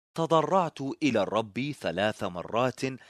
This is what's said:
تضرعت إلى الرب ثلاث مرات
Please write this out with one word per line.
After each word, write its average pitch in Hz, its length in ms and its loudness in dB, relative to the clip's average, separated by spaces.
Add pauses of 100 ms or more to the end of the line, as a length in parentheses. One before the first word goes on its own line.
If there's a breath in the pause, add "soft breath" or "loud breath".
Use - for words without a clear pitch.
(140)
تضرعت 160 640 2
إلى 135 420 0
الرب 110 580 -2
ثلاث 98 440 0
مرات 107 600 -2 (260 soft breath)